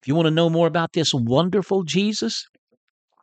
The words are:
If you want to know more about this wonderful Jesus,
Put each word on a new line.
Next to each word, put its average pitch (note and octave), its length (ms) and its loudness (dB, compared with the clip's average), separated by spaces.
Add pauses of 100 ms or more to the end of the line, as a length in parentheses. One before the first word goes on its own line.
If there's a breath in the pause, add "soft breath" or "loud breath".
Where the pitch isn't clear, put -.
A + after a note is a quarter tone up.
If - 60 -10
you C#3 60 0
want E3 120 2
to D#3 60 2
know E3+ 160 2
more E3 180 2
about E3 260 -2
this D#3 200 0
wonderful F3 680 0
Jesus, G#3 640 -2 (760)